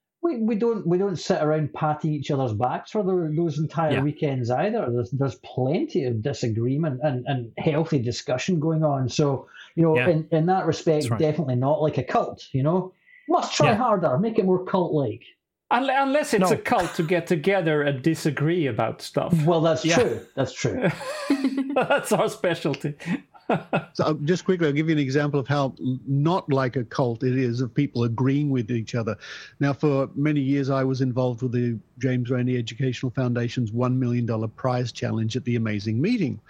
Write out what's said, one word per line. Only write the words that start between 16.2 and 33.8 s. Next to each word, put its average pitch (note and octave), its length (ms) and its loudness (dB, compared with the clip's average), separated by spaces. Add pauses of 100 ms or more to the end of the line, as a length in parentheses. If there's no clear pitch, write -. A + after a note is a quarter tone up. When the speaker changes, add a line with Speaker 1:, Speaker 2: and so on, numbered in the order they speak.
Speaker 3:
it's F#3 180 4
Speaker 2:
No. - 0 -
Speaker 3:
a C3 60 4
cult F#3 380 0
to F3 80 0
get E3+ 240 0
together D#3+ 540 2
and C#3 220 0
disagree D#3 640 0
about A2+ 340 -2
stuff. - 320 -2 (120)
Speaker 1:
Well, E3 160 4
that's D#3+ 240 2
Speaker 2:
Yeah. E3 140 4
Speaker 1:
true. B2+ 200 0 (160)
That's C3 180 -2
true. G3+ 360 0 (400)
Speaker 3:
<laughs> C4+ 460 0
That's C#4 360 2
our G#3 180 2
specialty. D#3 720 -2
<laughs> - 60 -16 (880)
Speaker 4:
So, - 120 0
uh, D#3 80 2 (100)
just E3+ 220 0
quickly, F3 220 2
I'll C#3 60 2
give D#3 140 0
you E3 80 2
an D3 60 2
example C#3+ 360 0
of B2+ 80 0
how C#3 320 0
l-, C3 300 -2
not D3 420 0
like C3+ 280 2
a A#2 80 -2
cult A#2+ 360 0
it B2+ 160 2
is B2 220 0
of B2 140 -4
people C#3 320 0
agreeing C3+ 440 0
with B2 220 0
each A#2 240 -4
other. A2 220 -2 (420)
Now, C#3 140 2
for C3+ 420 0
many D3 240 0
years, C3+ 300 0
I C3+ 160 2
was C3 160 0
involved B2+ 400 0
with B2+ 100 -2
the A#2+ 260 0 (220)
James B2 300 0
Randi B2 280 0
Educational A#2+ 540 -4
Foundation's A#2+ 640 -2
one B2+ 260 0